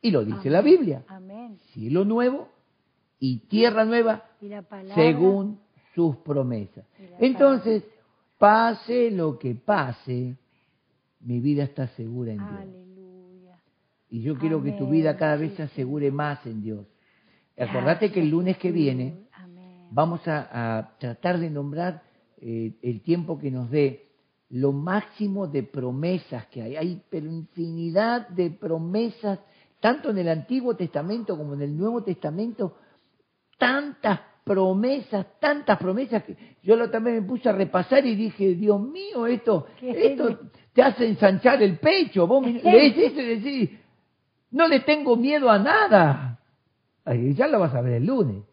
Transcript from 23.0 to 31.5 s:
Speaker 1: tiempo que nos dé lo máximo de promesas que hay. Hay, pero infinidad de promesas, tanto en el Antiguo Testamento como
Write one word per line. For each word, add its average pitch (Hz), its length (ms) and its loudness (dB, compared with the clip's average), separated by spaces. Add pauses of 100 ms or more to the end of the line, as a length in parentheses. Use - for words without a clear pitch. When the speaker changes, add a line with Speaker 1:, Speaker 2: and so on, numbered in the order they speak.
Speaker 1:
tiempo 165 380 -2
que 143 120 -6
nos 127 200 -6
dé 139 340 0 (460)
lo 131 220 0
máximo 190 760 -4
de 143 160 -4
promesas 135 840 -6
que 123 160 -14
hay. 120 140 -10
Hay, 165 320 -6
pero 151 240 -8
infinidad 170 960 -4
de 175 220 -2
promesas, 190 880 -4 (420)
tanto 269 300 0
en 202 80 0
el 175 100 0
Antiguo 240 480 -2
Testamento 185 600 -6
como 151 180 -8